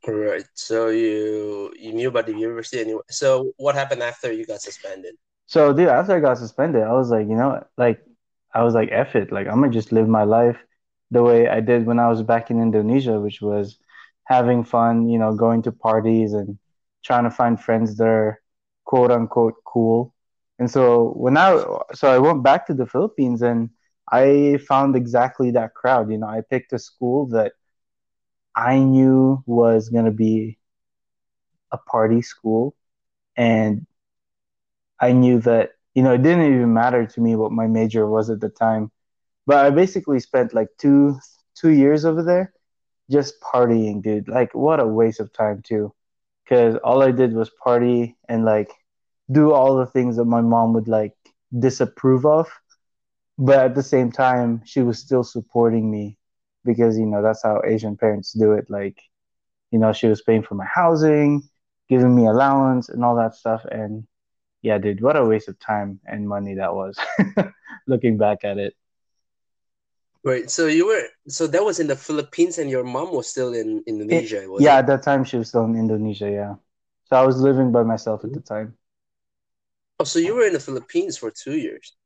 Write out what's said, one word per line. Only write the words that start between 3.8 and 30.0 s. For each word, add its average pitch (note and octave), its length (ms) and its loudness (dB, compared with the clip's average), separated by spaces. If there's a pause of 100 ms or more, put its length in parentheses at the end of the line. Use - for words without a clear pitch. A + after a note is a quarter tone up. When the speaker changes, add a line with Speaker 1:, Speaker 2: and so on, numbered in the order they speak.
Speaker 1:
after A#2+ 300 -8
you A2 140 -10
got G#2 160 -12
suspended? F#2+ 520 -18 (320)
Speaker 2:
So, D3 260 4
dude, E3 160 4
after F3 280 2
I E3+ 40 0
got C3 180 0
suspended, B2+ 440 -2
I A2 100 -2
was B2+ 180 0
like, A2 180 0
you A2 80 -4
know, C3 280 -2 (120)
like, A#2+ 280 0 (500)
I A#2 80 2
was A#2+ 120 2
like, A2 180 0
"F A2 240 -4
it. G2 160 -2
Like, G2 140 -6
I'ma B2 220 0
just A#2 240 -4
live A2 160 2
my A2 160 2
life A#2 340 2 (520)
the A#2+ 120 2
way A#2 260 4
I A2+ 120 -2
did A#2 260 0
when A#2 120 0
I A#2 100 2
was A2+ 140 0
back A#2 280 -2
in A#2 100 -2
Indonesia, A2+ 600 0
which G#2 200 -8
was G#2 380 -6 (460)
having B2 400 0
fun, A#2 440 0
you A#2 100 0
know, A2 160 0
going A#2 280 0
to A2+ 100 -4
parties A2 640 0
and G#2 240 -8 (460)
trying A#2+ 200 0
to A#2 60 -2
find A#2 300 -2
friends A2+ 360 -2
that A2+ 100 0
are A2 340 0 (440)
quote B2 260 2
unquote A#2 440 0 (100)
cool." A#2 500 -2 (440)
And B2 120 -4
so A#2+ 460 4
when B2+ 200 0
I, F3+ 260 4 (320)
so C#3+ 180 2
I B2+ 60 6
went D3 240 2
back C3 240 2
to E3+ 80 -4
the B2+ 120 -4
Philippines B2+ 560 -2
and A#2 280 0 (400)
I C#3+ 480 4 (100)
found C#3 280 2
exactly B2 560 0
that A2+ 220 -2
crowd. B2 360 0
You A2 80 -4
know, G#2+ 100 -6
I A2 120 -6 (100)
picked B2+ 220 -6
a B2 60 -6
school C3 500 -4
that A2 240 0 (1040)
I B2 240 0
knew C3 680 4
was A#2 420 2
gonna A2+ 220 0